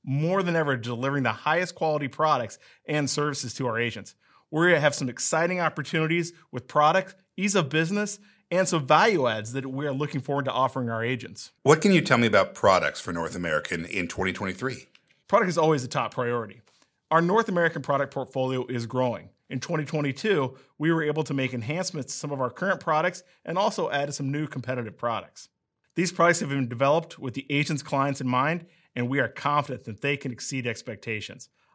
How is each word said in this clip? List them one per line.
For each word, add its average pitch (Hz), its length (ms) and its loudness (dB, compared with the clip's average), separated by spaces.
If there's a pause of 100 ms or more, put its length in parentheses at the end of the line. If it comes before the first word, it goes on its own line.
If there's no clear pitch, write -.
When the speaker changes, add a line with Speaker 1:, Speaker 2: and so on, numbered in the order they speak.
Speaker 1:
more 160 320 0
than 180 140 0
ever 147 220 0
to 113 40 -8
delivering 127 420 -2
the 113 100 2
highest 170 420 -2
quality 151 320 -2
products 139 500 0 (280)
and 147 240 -2
services 143 460 -4
to 131 120 -2
our 113 100 -2
agents. 113 380 -4 (340)
We're 165 200 4
gonna 165 100 6
have 147 160 4
some 127 140 -4
exciting 170 500 0
opportunities 160 720 -2 (220)
with 123 160 -10
product, 165 460 4 (200)
ease 196 200 0
of 165 120 2
business, 175 500 -2 (320)
and 180 160 2
some 156 220 0
value 160 400 6
adds 110 240 -2
that 131 140 -4
we 135 200 -6
are 143 60 -2
looking 139 300 -2
forward 139 240 -2
to 127 80 -2
offering 127 360 0
our 113 140 -4
agents. 117 480 -6 (120)
Speaker 2:
What 156 180 8
can 202 100 6
you 175 80 8
tell 127 180 4
me 120 100 6
about 101 280 4
products 87 460 4
for 92 100 -6
North 82 240 -4
American 82 480 -2
in 87 240 -4
twenty 92 240 0
twenty-three? 104 560 -6 (400)
Speaker 1:
Product 202 220 4
is 165 80 -2
always 156 260 4
a 127 60 -6
top 120 240 -2
priority. 120 480 -4 (500)
Our 160 100 6
North 214 280 2
American 170 320 2
product 139 320 0
portfolio 131 540 -2
is 120 180 -4
growing. 113 460 -2 (180)
In 127 100 -6
twenty 156 240 -2
twenty-two, 147 720 0 (220)
we 160 160 2
were 160 100 0
able 147 220 -2
to - 80 -6
make 131 200 0
enhancements 147 600 -6
to - 40 -8
some 147 140 -8
of 135 80 -4
our 127 100 -2
current 185 300 -4
products 165 440 0 (200)
and 170 140 -6
also 196 340 0
add 143 220 -2
some 139 180 -4
new 147 160 -4
competitive 123 500 -6
products. 110 520 -6 (480)
These 175 160 0
products 170 260 4
have 156 80 -4
been 139 220 -2
developed 139 500 0
with 127 140 -8
the 135 160 -8
agent's 147 340 0
clients 143 380 -2
in 127 80 -2
mind, 151 380 0 (280)
and 123 140 -2
we 135 100 0
are 120 80 2
confident 143 560 -2
that 107 160 -12
they 143 160 -2
can 139 160 -6
exceed 127 340 -6
expectations. 113 840 -8 (260)